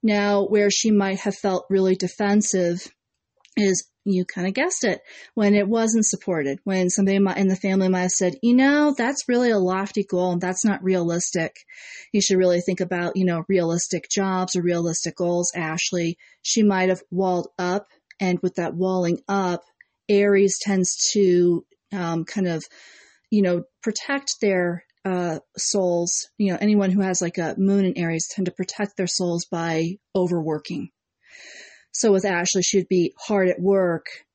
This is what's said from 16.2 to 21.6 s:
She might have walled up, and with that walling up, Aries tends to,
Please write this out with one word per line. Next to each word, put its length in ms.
She 220
might 260
have 220
walled 380
up, 300
and 200
with 140
that 200
walling 540
up, 360
Aries 540
tends 340
to, 540